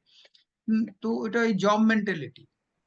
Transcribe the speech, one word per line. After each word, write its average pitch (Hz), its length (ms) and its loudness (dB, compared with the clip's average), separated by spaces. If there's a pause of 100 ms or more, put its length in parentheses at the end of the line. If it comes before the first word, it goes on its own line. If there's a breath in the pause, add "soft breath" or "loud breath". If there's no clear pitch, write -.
(680 soft breath)
উম, 220 180 0 (140)
তো 226 260 -4
এটা 220 140 -2
ওই 226 140 2
জব 202 240 2
মেন্টালিটি। 208 680 0 (400)